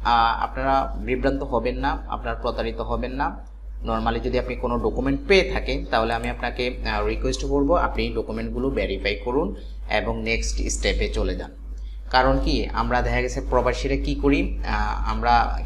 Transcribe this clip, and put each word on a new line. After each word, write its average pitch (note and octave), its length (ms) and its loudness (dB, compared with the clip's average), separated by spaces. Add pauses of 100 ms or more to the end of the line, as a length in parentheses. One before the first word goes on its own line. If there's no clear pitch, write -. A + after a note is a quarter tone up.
আহ, A#2 400 4
আপনারা C3+ 540 0
বিভ্রান্ত C3 460 0
হবেন B2 320 0
না, C#3 220 -2 (100)
আপনারা A#2 280 -6
প্রতারিত A2+ 440 -4
হবেন A#2 320 -2
না। C3 360 -4 (380)
normally A#2 340 0
যদি B2 200 0
আপনি A#2+ 160 -4
কোনো A#2+ 220 -2
ডকুমেন্ট C3 500 0
পেয়ে F#3 260 6
থাকেন, C3 320 -2
তাহলে A2+ 280 2
আমি A#2 160 -2
আপনাকে, B2 560 -2
আহ, G#2+ 200 0
রিকোয়েস্ট C#3+ 400 -2
করব C#3+ 300 4
আপনি A#2 400 0
ডকুমেন্টগুলো A2+ 540 -2
ভেরিফাই G2 460 0
করুন D3 400 -2 (340)
এবং A2 340 0
নেক্সট A2+ 440 0
স্টেপে G#2 420 0
চলে F2 260 0
যান। - 160 -8 (600)
কারণ C3+ 340 6
কি, C3+ 280 2
আমরা A#2+ 280 2
দেখা A#2+ 200 2
গেছে B2+ 280 -2
প্রবাসীরা B2+ 460 2
কি C#3 200 0
করি, C#3+ 500 2
আহ, G#2+ 440 -2
আমরা A#2 560 4